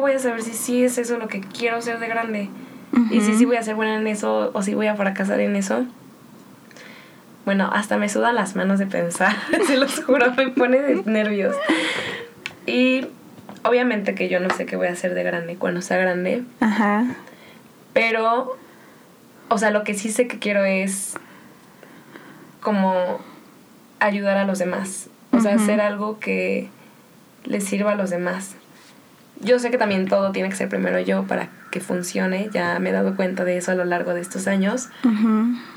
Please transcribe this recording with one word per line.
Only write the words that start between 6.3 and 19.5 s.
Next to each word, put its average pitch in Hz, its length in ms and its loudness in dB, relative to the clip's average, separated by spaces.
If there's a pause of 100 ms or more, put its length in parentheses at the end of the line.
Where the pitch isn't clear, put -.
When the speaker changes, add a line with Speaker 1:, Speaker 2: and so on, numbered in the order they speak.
Speaker 1:
Bueno, 196 280 2
hasta 208 240 0
me 208 120 0
sudan 220 260 2
las 196 200 -2
manos 190 240 2
de 196 60 2
pensar, 185 500 0 (160)
<laughs> 339 160 2
se 269 100 4
los 277 260 0
juro, 254 300 4
me 262 160 2
pone 254 320 4
de 262 240 2
nervios. 208 500 0 (1120)
Y 254 400 2 (560)
obviamente 226 500 2
que 185 160 -2
yo 180 120 2
no 185 80 -2
sé 185 160 -2
qué - 100 -6
voy 185 120 0
a 180 40 -2
hacer 180 220 -4
de 180 100 -2
grande 175 320 -4
cuando 180 260 -2
sea 180 160 0
grande. 185 460 0 (160)
Speaker 2:
Ajá. 214 460 2 (880)
Speaker 1:
Pero, 226 640 2 (920)
o 226 80 4